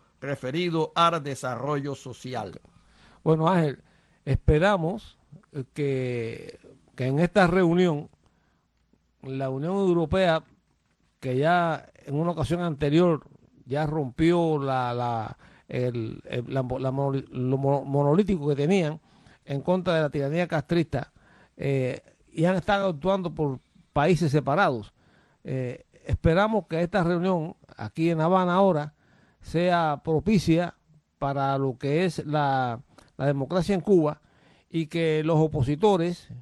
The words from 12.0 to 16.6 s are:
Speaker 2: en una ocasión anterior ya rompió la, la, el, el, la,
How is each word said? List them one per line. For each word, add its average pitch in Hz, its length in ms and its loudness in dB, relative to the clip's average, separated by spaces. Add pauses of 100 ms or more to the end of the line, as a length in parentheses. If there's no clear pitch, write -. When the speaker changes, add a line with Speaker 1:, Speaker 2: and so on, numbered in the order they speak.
Speaker 2:
en 143 100 -6
una 170 160 0
ocasión 165 300 -2
anterior 156 640 2 (400)
ya 143 200 -4
rompió 160 720 0
la, 131 360 -2
la, 120 440 -4 (300)
el, 120 580 -4
el, 120 220 -6
la, 131 140 -4